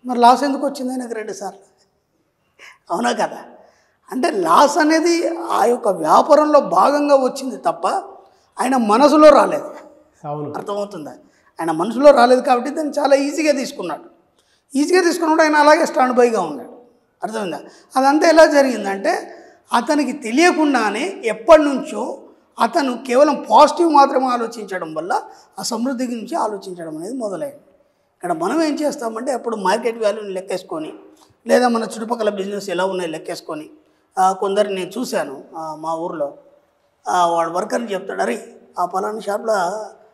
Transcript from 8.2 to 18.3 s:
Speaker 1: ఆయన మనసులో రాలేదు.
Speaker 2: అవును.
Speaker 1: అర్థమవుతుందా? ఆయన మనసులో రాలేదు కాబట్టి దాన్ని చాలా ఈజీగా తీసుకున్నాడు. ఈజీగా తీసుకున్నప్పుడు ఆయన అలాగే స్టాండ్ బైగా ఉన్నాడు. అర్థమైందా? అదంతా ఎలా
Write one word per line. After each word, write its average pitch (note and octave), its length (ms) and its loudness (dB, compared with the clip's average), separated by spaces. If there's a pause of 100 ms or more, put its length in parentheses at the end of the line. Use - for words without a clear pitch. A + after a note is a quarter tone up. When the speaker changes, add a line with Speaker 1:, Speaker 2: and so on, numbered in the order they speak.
Speaker 1:
ఆయన C4 160 0
మనసులో C4 520 6
రాలేదు. A3 460 4 (500)
Speaker 2:
అవును. D3 280 -8
Speaker 1:
అర్థమవుతుందా? G3 580 -8 (500)
ఆయన E3 100 -2
మనసులో A3 400 2
రాలేదు B3+ 300 2
కాబట్టి B3+ 300 -2
దాన్ని D4+ 220 -8
చాలా C#4+ 240 0
ఈజీగా D4 360 -2
తీసుకున్నాడు. F#3+ 520 -8 (760)
ఈజీగా F4+ 240 2
తీసుకున్నప్పుడు E4 400 2
ఆయన D4+ 140 2
అలాగే D4+ 300 6
స్టాండ్ B3+ 300 0
బైగా A#3+ 240 4
ఉన్నాడు. D3+ 300 -8 (520)
అర్థమైందా? A3 380 -8 (360)
అదంతా C#4+ 320 4
ఎలా D#4+ 180 8